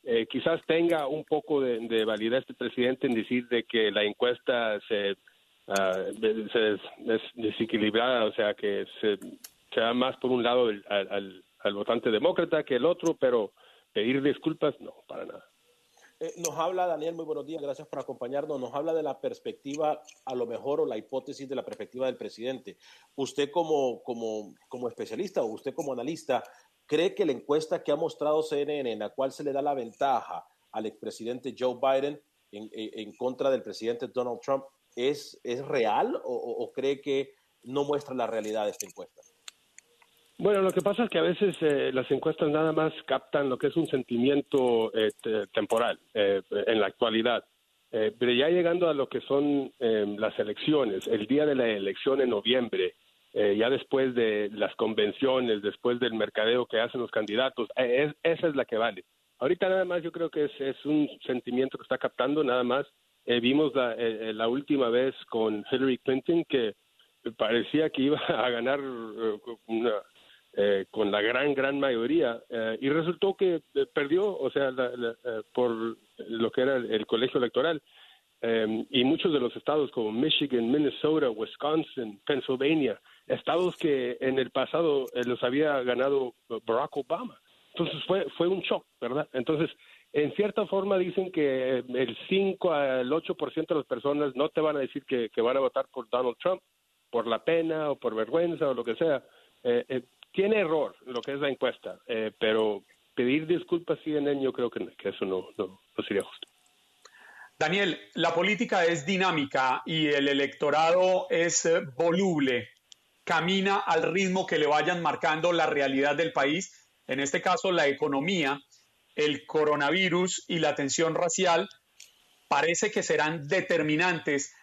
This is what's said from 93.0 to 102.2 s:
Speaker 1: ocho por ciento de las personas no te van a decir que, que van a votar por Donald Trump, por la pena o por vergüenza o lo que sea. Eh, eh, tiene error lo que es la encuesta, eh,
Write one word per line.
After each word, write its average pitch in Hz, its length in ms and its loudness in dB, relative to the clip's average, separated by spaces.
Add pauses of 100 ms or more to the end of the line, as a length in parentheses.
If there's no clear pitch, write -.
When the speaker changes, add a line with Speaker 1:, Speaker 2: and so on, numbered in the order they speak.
Speaker 1:
ocho 165 220 -2
por - 180 -4
ciento 160 220 -2
de 151 60 2
las - 80 -10
personas 139 460 0
no 143 140 2
te - 120 -2
van 151 160 2
a 139 40 0
decir 135 240 -6
que, 120 260 -2
que 117 120 0
van 123 140 4
a 135 40 4
votar 135 280 0
por 120 200 -10
Donald 123 320 0
Trump, 180 220 0 (480)
por 113 160 0
la 113 180 0
pena 160 460 2
o 135 60 -2
por 113 180 -4
vergüenza 151 540 0
o 131 60 0
lo 120 80 -4
que 113 140 -2
sea. 151 260 2 (400)
Eh, 120 260 2
eh, 127 140 -4 (280)
tiene 208 300 2
error 151 340 0 (120)
lo 123 160 -6
que 139 100 -6
es 139 80 -6
la 143 80 0
encuesta, 120 580 -4
eh, 110 320 -2